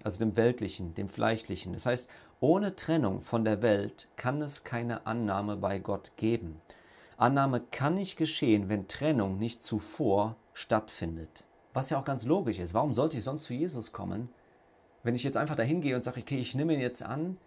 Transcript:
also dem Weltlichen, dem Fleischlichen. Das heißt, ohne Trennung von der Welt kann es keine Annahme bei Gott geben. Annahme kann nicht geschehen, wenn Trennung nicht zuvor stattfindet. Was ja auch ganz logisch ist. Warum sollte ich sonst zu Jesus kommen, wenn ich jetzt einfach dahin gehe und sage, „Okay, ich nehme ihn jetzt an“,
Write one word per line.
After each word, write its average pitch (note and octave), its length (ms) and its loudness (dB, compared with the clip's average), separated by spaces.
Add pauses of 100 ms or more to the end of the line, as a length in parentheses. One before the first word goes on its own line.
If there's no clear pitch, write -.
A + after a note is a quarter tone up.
also - 180 -6
dem A2 180 2
Weltlichen, G#2+ 560 2
dem G2+ 140 -4
Fleischlichen. A2 680 -2
Das - 100 -6
heißt, B2 240 0 (320)
ohne F#3+ 340 4
Trennung C#3+ 460 0
von A2+ 240 0
der G#2+ 160 2
Welt G#2+ 560 2
kann C3+ 240 -2
es D3 240 -8
keine A#2 420 -4
Annahme G#2 520 0
bei G2 200 0
Gott F#2+ 380 -6
geben. F2+ 460 0 (560)
Annahme C3 420 4
kann C3+ 320 0
nicht F#3+ 240 -2
geschehen, A2 540 4
wenn G#2 180 -2
Trennung A2+ 480 2
nicht A2+ 260 -4
zuvor G#2+ 760 2 (180)
stattfindet. E2 880 -4 (300)
Was C3+ 160 -2
ja C#3 100 0
auch C3+ 60 -8
ganz B2 180 -2
logisch C3 340 2
ist. E2+ 140 -4
Warum B2+ 220 2
sollte C#3+ 240 2
ich G2 60 -4
sonst C#3 180 -4
zu - 100 -8
Jesus C#3 400 -4
kommen, G2+ 380 -6 (720)
wenn A#2+ 120 0
ich B2 100 -2
jetzt C#3 120 -2
einfach D3 200 0
dahin D3 260 2
gehe C3+ 120 0
und B2 80 0
sage, B2+ 180 -6
„Okay, C3+ 180 -4
ich B2 160 -4
nehme D#3 180 2
ihn C#3+ 80 2
jetzt B2 220 -4
an“, D#3+ 340 -4 (100)